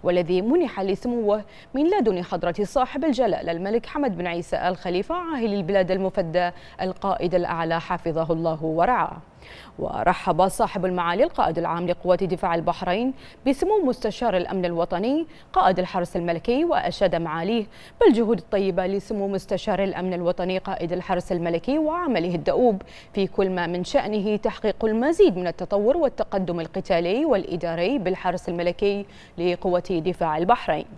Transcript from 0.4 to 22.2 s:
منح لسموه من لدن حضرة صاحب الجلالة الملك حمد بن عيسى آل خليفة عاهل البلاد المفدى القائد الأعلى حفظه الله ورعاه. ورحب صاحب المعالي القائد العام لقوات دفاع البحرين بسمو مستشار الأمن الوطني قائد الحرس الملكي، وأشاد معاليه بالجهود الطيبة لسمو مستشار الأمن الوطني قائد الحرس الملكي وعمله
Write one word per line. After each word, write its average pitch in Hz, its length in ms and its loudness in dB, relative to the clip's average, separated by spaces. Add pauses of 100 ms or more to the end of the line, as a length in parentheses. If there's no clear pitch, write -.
منح 247 400 0
لسموه 208 640 0 (300)
من 294 160 2
لدن 220 340 2
حضرة 175 400 -2
صاحب 262 420 -2
الجلالة 220 460 0
الملك 190 340 -2
حمد 262 320 -2
بن 175 100 -4
عيسى 170 400 -2
آل 180 100 0
خليفة 190 380 -2
عاهل 294 380 -2
البلاد 190 380 2
المفدى 180 600 0 (300)
القائد 185 540 -2
الأعلى 165 440 0
حفظه 165 540 -2
الله 160 300 -2
ورعاه. 165 540 2 (640)
ورحب 175 680 2
صاحب 190 380 -2
المعالي 180 380 0
القائد 190 340 0
العام 170 300 -2
لقوات 175 360 2
دفاع 175 320 0
البحرين 185 580 0 (340)
بسمو 392 380 2
مستشار 220 520 0
الأمن 180 280 0
الوطني 180 600 0 (280)
قائد 190 260 4
الحرس 180 360 -2
الملكي، 175 500 0
وأشاد 185 500 0
معاليه 165 500 -2 (360)
بالجهود 233 360 6
الطيبة 190 500 0
لسمو 196 400 -2
مستشار 196 560 -2
الأمن 185 300 -2
الوطني 180 440 0
قائد 180 360 -4
الحرس 180 380 -2
الملكي 170 480 0
وعمله 294 560 0